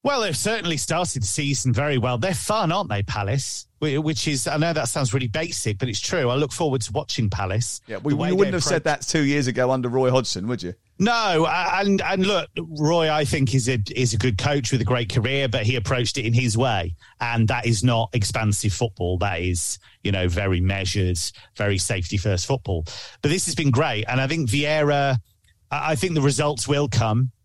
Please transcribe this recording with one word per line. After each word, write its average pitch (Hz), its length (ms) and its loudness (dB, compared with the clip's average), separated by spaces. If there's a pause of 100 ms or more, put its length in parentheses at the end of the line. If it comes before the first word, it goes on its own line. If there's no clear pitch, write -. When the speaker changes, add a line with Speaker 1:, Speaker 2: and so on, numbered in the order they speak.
Speaker 1:
Well, 277 160 2
they've 185 160 -2
certainly 185 400 -2
started 160 460 -2
the 98 40 -2
season 139 460 -2
very 139 260 2
well. 123 200 0
They're 185 140 0
fun, 214 380 0
aren't 190 180 0
they, 104 140 -2
Palace? 104 640 -4 (160)
Wh-, 147 180 0
which 156 280 -2
is, 139 180 -2
I 151 100 -2
know 165 160 2
that 151 140 0
sounds 131 260 -2
really 131 140 -2
basic, 113 500 -4
but 127 120 -4
it's 110 100 -6
true. 135 320 0
I 127 60 0
look 143 160 0
forward 135 300 0
to - 100 -8
watching 127 360 -2
Palace. 98 600 -2
Speaker 2:
Yeah, 220 100 -8
we, 147 140 0
Speaker 1:
The 143 40 2
way 165 120 0
Speaker 2:
you 185 80 2
wouldn't 196 160 4
Speaker 1:
they 180 60 -2
Speaker 2:
have 135 60 0
said 170 180 0
Speaker 1:
approach 151 180 0
Speaker 2:
that - 80 -8
two 156 160 2
years 139 240 2
ago 127 240 2
under 127 160 0
Roy 127 220 2
Hodgson, 117 360 0
would 117 160 -4
you? 87 120 -8 (260)
Speaker 1:
No, 202 480 2
a-, 175 320 -2
and, 202 200 2
and 185 240 0
look, 190 320 0
Roy, 160 560 0
I 151 120 2
think, 135 320 0
is 120 120 2
a, 127 120 0 (140)
is 120 200 0
a 104 40 0
good 113 200 2
coach 143 320 0
with 123 100 0
a - 40 0
great 120 280 0
career, 131 360 0
but 113 160 -2
he 127 100 2
approached 123 420 -2
it 123 80 -4
in 117 80 2
his 117 240 2
way. 98 380 0 (260)
And 117 280 2
that 120 180 0
is 117 160 2
not 117 300 2
expansive 110 600 0
football. 90 460 -2
That 92 220 -2
is, 87 400 -2 (240)
you 101 80 0
know, 90 160 0
very 92 320 0
measured, 92 580 0 (380)
very 101 200 0
safety-first 95 680 -2
football. 92 380 -2 (360)
But 147 120 2
this 190 140 0
has - 100 -4
been 143 160 2
great. 117 320 2
And 127 160 0
I 135 80 0
think 156 200 0
Vieira, 143 680 2 (560)
I, 147 180 -2
I 160 60 2
think 180 180 0
the 147 80 4
results 147 460 2
will 143 200 2
come. 117 440 2 (120)